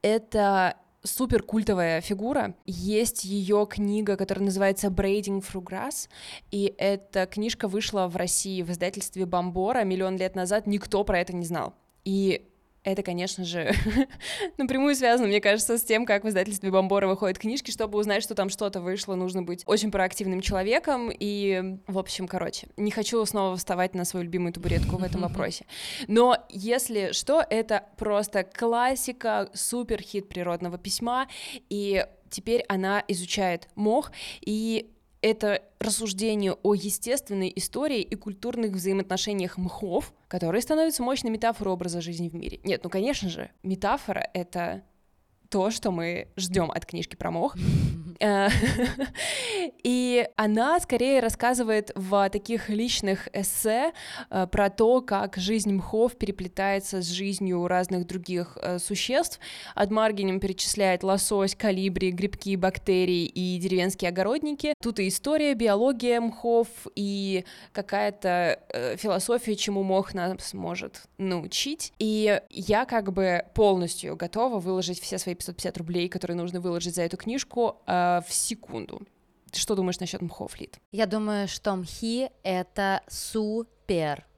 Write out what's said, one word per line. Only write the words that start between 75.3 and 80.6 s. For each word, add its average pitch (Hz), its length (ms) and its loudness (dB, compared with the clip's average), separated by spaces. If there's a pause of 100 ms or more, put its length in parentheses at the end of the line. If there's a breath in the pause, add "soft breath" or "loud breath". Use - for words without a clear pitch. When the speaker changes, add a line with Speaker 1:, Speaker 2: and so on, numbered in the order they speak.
Speaker 1:
пятьсот 175 220 -10
пятьдесят - 220 -6
рублей, 175 300 -2
которые 175 280 -4
нужно 175 240 -4
выложить 175 340 -2
за 175 80 0
эту 170 140 -2
книжку, 240 600 -2 (100)
э, 175 400 2
в - 60 -8
секунду. - 720 -6 (480)
Ты - 100 -4
что - 140 0
думаешь 185 260 0
насчёт - 220 -6
мхов, - 380 -8